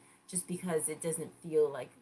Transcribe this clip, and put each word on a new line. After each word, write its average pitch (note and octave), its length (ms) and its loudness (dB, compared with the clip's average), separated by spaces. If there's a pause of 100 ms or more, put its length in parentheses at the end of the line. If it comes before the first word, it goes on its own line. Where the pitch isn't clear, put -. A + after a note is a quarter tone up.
(300)
just F3+ 160 -2
because F3 440 0
it D#3 100 -6
doesn't D#3+ 300 -4 (120)
feel D3+ 300 4
like B2+ 160 -8 (140)